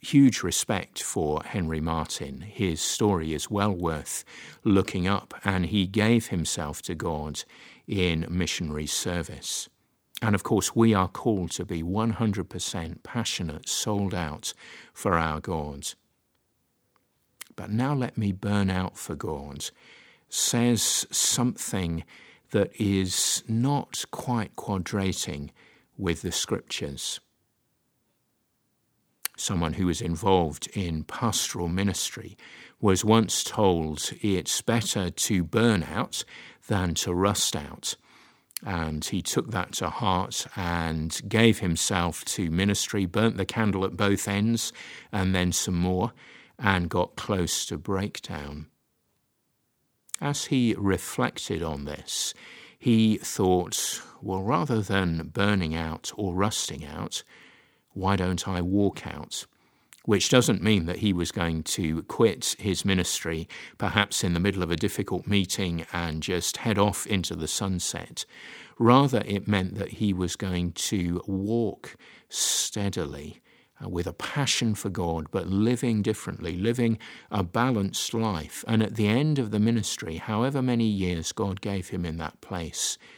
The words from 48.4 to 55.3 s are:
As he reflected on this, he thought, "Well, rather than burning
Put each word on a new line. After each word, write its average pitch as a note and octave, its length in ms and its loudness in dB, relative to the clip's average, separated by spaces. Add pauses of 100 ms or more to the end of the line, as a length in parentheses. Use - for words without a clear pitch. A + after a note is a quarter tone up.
As C#3+ 240 -2
he B2 320 4
reflected G2 840 0
on C#2+ 220 -2
this, - 500 -6 (420)
he A2 400 4
thought, - 840 0 (200)
"Well, F#2+ 220 -4
rather C3 380 2
than F2+ 480 0
burning F#2+ 440 2